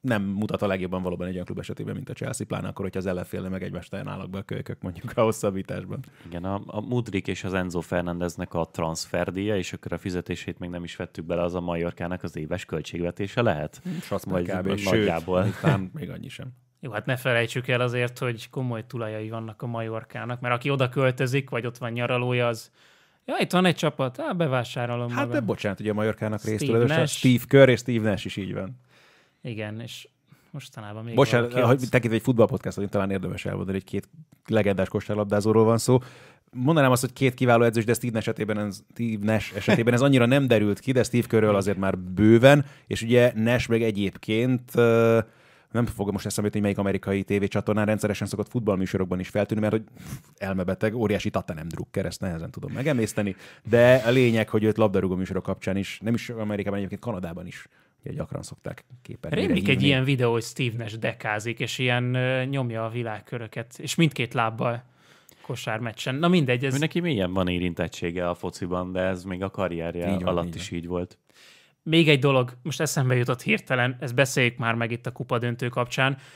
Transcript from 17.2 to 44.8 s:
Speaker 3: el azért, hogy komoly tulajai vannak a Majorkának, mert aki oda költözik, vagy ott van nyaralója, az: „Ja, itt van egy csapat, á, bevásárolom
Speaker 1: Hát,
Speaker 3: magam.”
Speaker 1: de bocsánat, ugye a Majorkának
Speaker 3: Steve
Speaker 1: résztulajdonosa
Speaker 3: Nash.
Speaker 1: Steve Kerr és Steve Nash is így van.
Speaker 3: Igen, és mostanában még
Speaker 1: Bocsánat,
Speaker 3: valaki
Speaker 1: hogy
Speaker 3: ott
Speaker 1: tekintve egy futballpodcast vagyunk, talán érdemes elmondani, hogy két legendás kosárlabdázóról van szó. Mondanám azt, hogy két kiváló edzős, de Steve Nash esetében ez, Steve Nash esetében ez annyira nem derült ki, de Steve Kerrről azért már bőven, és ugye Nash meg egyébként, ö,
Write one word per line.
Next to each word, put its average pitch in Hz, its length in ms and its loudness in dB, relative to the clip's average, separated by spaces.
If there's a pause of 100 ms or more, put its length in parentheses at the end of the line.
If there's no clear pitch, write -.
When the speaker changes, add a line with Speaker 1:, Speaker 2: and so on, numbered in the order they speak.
Speaker 3:
el 123 140 2
azért, 123 380 -2
hogy 120 300 -6
komoly 120 380 -6
tulajai 110 420 -8
vannak 113 320 -10
a 139 60 -8
Majorkának, 113 760 -8
mert 123 120 0
aki 123 160 0
oda 131 200 2
költözik, 131 600 2
vagy 120 160 -4
ott 120 120 -8
van 120 140 -6
nyaralója, 123 560 0
az: 117 240 -4 (540)
„Ja, 285 140 -6
itt 196 120 -2
van 185 140 4
egy 170 100 4
csapat, 139 440 -2
á, 302 120 -4
bevásárolom 123 800 -2
Speaker 1:
Hát, 120 80 -4
Speaker 3:
magam.” 175 140 -2
Speaker 1:
de 294 140 0
bocsánat, 98 340 -4
ugye 104 120 -2
a - 20 0
Majorkának 107 460 -2
Speaker 3:
Steve 110 180 -4
Speaker 1:
résztulajdonosa 120 420 2
Speaker 3:
Nash. 156 180 0
Speaker 1:
Steve 123 300 4
Kerr 135 220 10
és 120 100 4
Steve 110 300 0
Nash 98 160 -2
is 92 120 -8
így 98 160 -6
van. 98 260 -10 (640)
Speaker 3:
Igen, 107 380 -10
és - 280 -16 (440)
mostanában 110 520 -14
még 117 120 -6
Speaker 1:
Bocsánat, 120 380 4
Speaker 3:
valaki 123 220 4
Speaker 1:
hogy 127 80 -2
Speaker 3:
ott 123 60 -4
Speaker 1:
tekintve 117 280 4
egy 107 60 0
futballpodcast 110 520 4
vagyunk, 101 180 -4
talán 98 180 2
érdemes 98 340 -4
elmondani, 95 320 -4
hogy 95 100 -4
két - 220 -6 (380)
legendás 98 420 2
kosárlabdázóról 104 760 2
van 113 140 6
szó. 127 220 4 (520)
Mondanám 135 400 4
azt, 127 100 4
hogy 127 120 -4
két 131 200 2
kiváló 120 300 6
edzős, 113 220 4
de 117 80 2
Steve 120 200 -2
Nash 110 140 -2
esetében 107 380 -2
ez, 101 260 -8
Steve 110 420 -2
Nash 107 220 -2
esetében 120 380 4
ez 120 80 4
annyira 131 240 6
nem 135 220 4
derült 104 320 4
ki, - 120 -4
de 127 120 4
Steve - 240 0
Kerrről 107 280 4
azért 98 220 2
már 95 200 0
bőven, 113 680 8 (220)
és 104 140 -4
ugye 120 340 6
Nash 117 340 2
meg 113 140 4
egyébként, 113 920 0
ö, 113 440 6 (520)